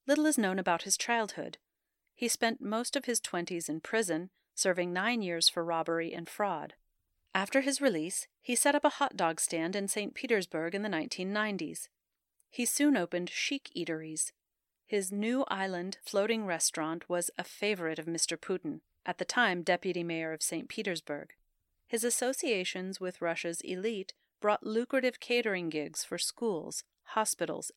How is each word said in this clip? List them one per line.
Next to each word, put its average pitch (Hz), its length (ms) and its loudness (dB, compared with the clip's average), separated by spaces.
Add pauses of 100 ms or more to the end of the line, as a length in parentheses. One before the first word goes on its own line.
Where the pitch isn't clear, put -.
little 302 180 6
is 302 120 4
known 196 200 4
about 180 260 2
his 196 140 2
childhood. 220 600 -2 (580)
He 240 120 -2
spent 226 340 0
most 220 340 -2
of 269 100 -2
his 233 140 2
twenties 175 500 -4
in 156 120 -4
prison, 185 500 0 (240)
serving 180 360 2
nine 214 300 0
years 170 260 2
for - 160 2
robbery 165 500 0
and 170 140 -8
fraud. 165 460 -2 (600)
After 196 280 2
his 269 180 0
release, 185 480 0 (140)
he 240 140 -2
set 285 200 4
up 285 80 2
a 302 60 8
hot - 260 -2
dog 165 240 2
stand 170 360 -2
in 196 120 -2
Saint 202 280 -4
Petersburg 180 600 0
in 196 60 -2
the 214 80 -2
nineteen 185 420 -2
nineties. 202 580 -4 (600)
He 240 160 -2
soon 277 320 4
opened 175 320 0
chic - 460 -4
eateries. 160 560 -4 (540)
His 196 260 0
New 226 360 2
Island 190 560 -2
floating 214 420 0
restaurant 165 640 0
was 175 300 2
a 180 80 -4
favorite 175 540 0
of 160 80 -6
Mister 165 280 0
Putin, 160 460 -4 (240)
at - 140 -2
the 185 60 0
time 190 360 4
deputy 175 420 2
mayor 165 300 -2
of 156 80 -6
Saint - 260 -2
Petersburg. 160 680 -4 (540)
His 226 160 0
associations 220 960 0
with 180 220 -6
Russia's 170 400 -2
elite 196 520 -4 (280)
brought 208 240 2
lucrative 240 560 0
catering 208 480 0
gigs 151 340 -4
for - 140 -6
schools, - 680 -4 (200)
hospitals, 170 720 -2